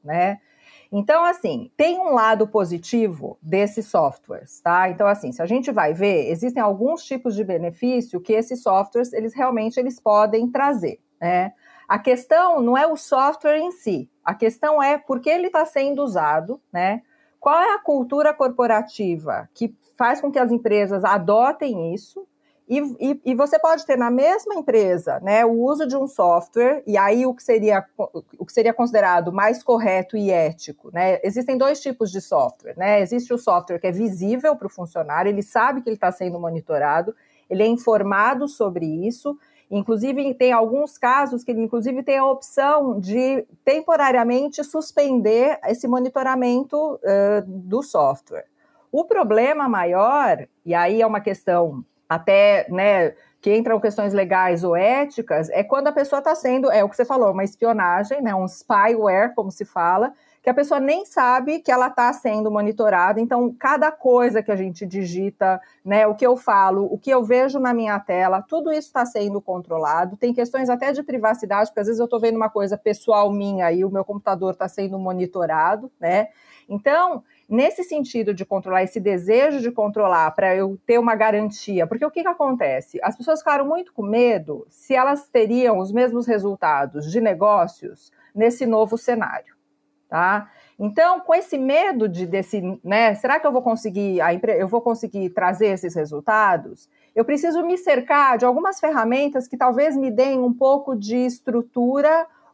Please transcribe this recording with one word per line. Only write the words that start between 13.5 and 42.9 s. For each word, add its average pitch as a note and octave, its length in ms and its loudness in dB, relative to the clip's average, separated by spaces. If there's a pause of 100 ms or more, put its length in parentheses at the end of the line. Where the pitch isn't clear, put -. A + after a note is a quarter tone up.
em F4 140 -4
si, F3+ 380 -6 (140)
a A3 100 -2
questão C#4 480 0
é C#4+ 160 0
por C4 220 -6
que B3+ 100 -4
ele F4+ 200 0
tá D#4+ 160 0
sendo C#4+ 380 -2
usado, E3+ 580 -2 (100)
né? F#3+ 300 -2 (440)
Qual D#4 160 4
é G#4 140 2
a - 20 -4
cultura D4 560 -2
corporativa A3 1200 -2
que - 180 -6 (240)
faz A#3+ 240 0
com C#4 120 -4
que C#4 80 -2
as A#3+ 120 2
empresas G3+ 520 0
adotem G3+ 880 0
isso? F#4 320 -14 (420)
E, C4 120 0 (200)
e, C#4 240 -2
e C4 120 -2
você C#4+ 240 2
pode D#4+ 260 2
ter C4+ 100 2
na A#3+ 140 0
mesma F4+ 460 2
empresa, F#3 640 0
né, G#3+ 260 2
o A#3 60 4
uso C4+ 340 0
de B3+ 100 -4
um C#4 120 -2
software, A#3 800 2
e G3+ 100 0
aí G#3 260 4
o B3+ 120 0
que - 80 -20
seria, G#3 420 2 (100)
o - 520 -10
que - 40 -20
seria A3+ 220 2
considerado G3 580 2
mais G#3+ 300 0
correto G#3+ 560 0
e G3+ 140 0
ético, E3 600 -2
né? F3+ 300 0
Existem B3 340 -2
dois C#4 240 0
tipos B3 300 -6
de F#3+ 100 -8
software, B2+ 560 -4
né? G3+ 240 2
Existe A#3+ 320 -2
o A#3+ 60 -2
software F3 400 -2
que F3+ 80 -6
é F#3 60 0
visível G#3+ 640 -2
pro - 120 -12
funcionário, E3+ 600 -4
ele G3+ 140 -2
sabe B3 400 0
que - 80 -6
ele G#3+ 60 -6
tá F#3 140 0
sendo F3 280 -6
monitorado, E3 760 -2 (320)
ele F#3 140 -2
é A3 60 4
informado A#3 800 0
sobre F3+ 400 -4
isso, A3+ 500 -6 (320)
inclusive B3 680 -2
tem B3+ 160 2
alguns A#3+ 440 0
casos B3 480 0
que B3 80 -6
ele, A3+ 100 -2
inclusive, A#3+ 420 -4
tem C4+ 160 0
a C4+ 60 2
opção C4+ 760 0